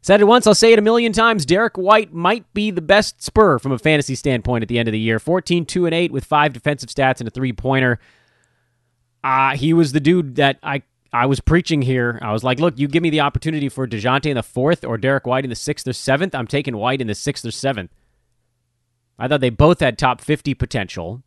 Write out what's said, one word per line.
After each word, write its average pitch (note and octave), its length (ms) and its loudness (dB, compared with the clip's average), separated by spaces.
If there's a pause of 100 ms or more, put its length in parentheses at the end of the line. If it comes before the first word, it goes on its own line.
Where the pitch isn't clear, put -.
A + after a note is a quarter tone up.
Said G3+ 180 4
it G#3 60 6
once, A#3 200 4
I'll G#3+ 80 6
say A3+ 200 6
it A3 60 6
a - 20 2
million A3+ 320 2
times. A3 320 2
Derek F#3+ 320 0
White F#3+ 360 2
might F#3 400 -2
be G#3+ 180 -2
the F3 100 -6
best G3 420 2
Spur F3 360 4
from C3+ 120 -4
a B2 80 -2
fantasy D3 360 0
standpoint B2 460 -2
at G#2 60 -6
the A#2 100 -2
end A#2 120 0
of - 20 -2
the A2 80 -2
year. A2+ 180 0
Fourteen, F3 480 -2
two, F3+ 200 -2
and E3 100 -2
eight F3 160 0
with C3+ 140 -6
five D3+ 260 2
defensive B2+ 380 -6
stats C3 300 0
and A#2 100 -8
a - 20 -10
three-pointer. B2+ 680 0 (1300)
Uh, C3+ 320 2
he C#3 180 0
was D#3+ 200 2
the D3+ 80 0
dude D3+ 340 0
that C#3 260 0
I, C#3 200 -6 (320)
I A#2+ 140 2
was C#3 120 0
preaching E3 420 0
here. B2 400 -2
I G#2+ 120 -4
was A2 100 -4
like, B2+ 160 0
"Look, D3+ 180 0
you C#3+ 120 -2
give E3 120 0
me E3+ 80 0
the D3+ 120 0
opportunity C#3+ 480 -4
for C3 180 -6
DeJounte A#2+ 380 -2
in C#3+ 100 -2
the A2+ 80 -4
fourth D3 400 -2
or A2+ 140 -6
Derek C3 280 -2
White C3 200 -2
in B2+ 40 -6
the C3+ 60 -8
sixth - 320 -8
or B2 60 -6
seventh, D3 420 -2
I'm B2 120 -6
taking C#3 280 -4
White B2 240 -2
in A#2 80 -4
the G#2 80 -4
sixth - 300 -8
or A2+ 60 -6
seventh." A2 400 -6 (1300)
I B2+ 120 -8
thought D3 120 0
they B2 100 0
both D#3 280 4
had B2+ 180 0
top B2+ 220 0
fifty D3 340 -4
potential G2+ 720 -6